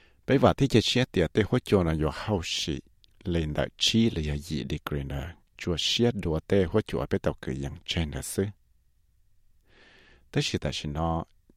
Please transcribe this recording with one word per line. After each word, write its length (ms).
Bây 100
giờ 160
thì 140
cái 140
chuyện 300
thì 100
tôi 160
hỗ 100
trợ 240
nó 180
có 120
hậu 300
sự 360
lên 300
đại 240
chi 320
là 280
gì 260
đi 220
green 220
nữa. 240
Chúa 200
sẽ 340
đùa 360
tôi 160
hỗ 180
trợ 280
bây 140
giờ 80
cứ 100
อ 140
ย่ 40
า 40
ง 120
trên 260
là 100
sự. 240
Thế 120
thì 160
tại 140
sao 180
nó 320